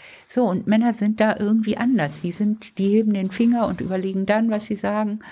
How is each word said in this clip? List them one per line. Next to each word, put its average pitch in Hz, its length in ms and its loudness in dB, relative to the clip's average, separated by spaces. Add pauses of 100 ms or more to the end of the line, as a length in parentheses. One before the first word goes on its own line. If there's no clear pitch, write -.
(300)
so, 247 140 0
und 190 240 0
Männer 220 240 4
sind 220 300 0
da 214 180 2
irgendwie 214 380 0
anders. 190 420 0
Die 175 140 -4
sind, 214 440 -4
die 196 120 0
heben 214 240 4
den 190 180 -2
Finger 233 360 2
und 175 120 -4
überlegen 190 460 -4
dann, 220 240 2
was 214 160 -2
sie 214 100 -4
sagen. 208 440 -2 (120)